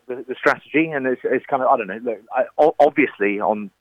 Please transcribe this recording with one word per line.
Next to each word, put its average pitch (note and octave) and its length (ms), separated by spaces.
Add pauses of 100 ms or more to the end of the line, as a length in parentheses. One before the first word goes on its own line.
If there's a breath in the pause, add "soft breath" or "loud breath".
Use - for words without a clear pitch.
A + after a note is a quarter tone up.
the, B2 200
the B2+ 80
strategy. D3 540
And C#3 180
it's, B2 160
it's A#2+ 220
kind C3+ 180
of, B2 60
I C3 80
don't A2 100
know, G2 160
look, A2+ 160 (160)
I, - 80 (140)
o-, D3+ 200
obviously A#2+ 600
on, G#2 420